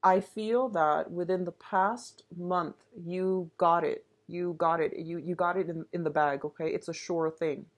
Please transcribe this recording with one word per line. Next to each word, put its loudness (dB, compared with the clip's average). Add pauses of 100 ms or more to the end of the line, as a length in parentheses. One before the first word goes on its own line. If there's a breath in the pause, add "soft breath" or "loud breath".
I 6
feel -2
that 2
within -2
the -8
past -2 (120)
month, -2 (280)
you -2
got 6
it. -2 (200)
You -4
got 2
it. 0
You, -8
you -4
got 0
it -2
in, -6
in -2
the 0
bag, 2
okay? -4
It's -4
a -6
sure -2
thing. -4 (120)